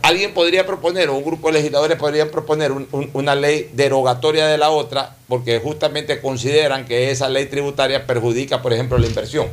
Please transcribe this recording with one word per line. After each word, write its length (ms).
alguien 320
podría 320
proponer, 420
o 80
un 80
grupo 240
de 60
legisladores 440
podrían 320
proponer 400
un, 220
un, 220
una 200
ley 380
derogatoria 720
de 120
la 120
otra, 460
porque 320
justamente 600
consideran 680
que 240
esa 180
ley 180
tributaria 600
perjudica, 560
por 100
ejemplo, 260
la 100
inversión. 440